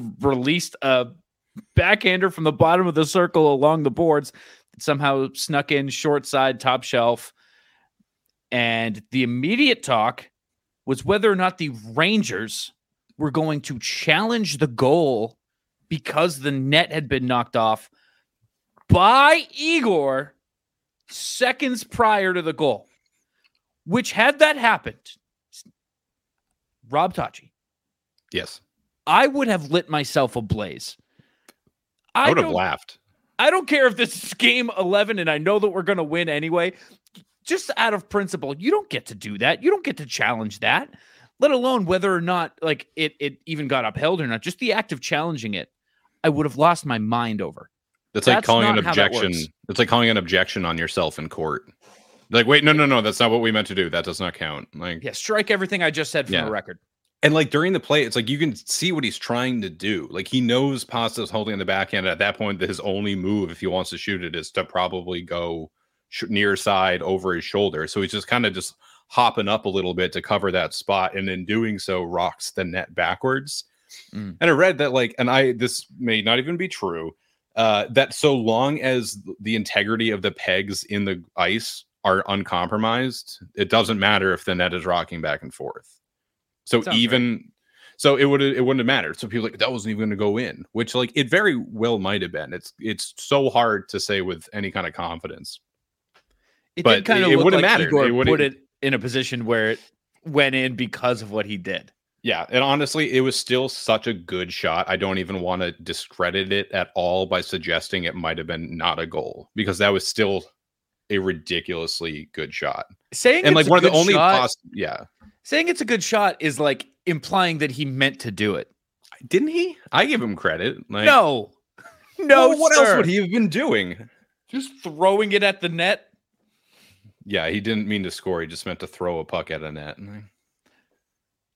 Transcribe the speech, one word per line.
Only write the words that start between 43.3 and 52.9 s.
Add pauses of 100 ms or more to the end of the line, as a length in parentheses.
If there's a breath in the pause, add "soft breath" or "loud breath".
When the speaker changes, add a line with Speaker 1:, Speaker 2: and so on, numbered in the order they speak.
Speaker 1:
even
got
upheld
or
not.
Just
the
act
of
challenging
it, (500)
I
would
have
lost
my
mind
over. (420)
Speaker 2:
That's
like
Speaker 1:
That's
Speaker 2:
calling
an
Speaker 1:
not
how
that
Speaker 2:
objection.
Speaker 1:
works. (220)
Speaker 2:
It's
like
calling
an
objection
on
yourself
in
court. (680 soft breath)
Like,
"Wait,
no,
no,
no,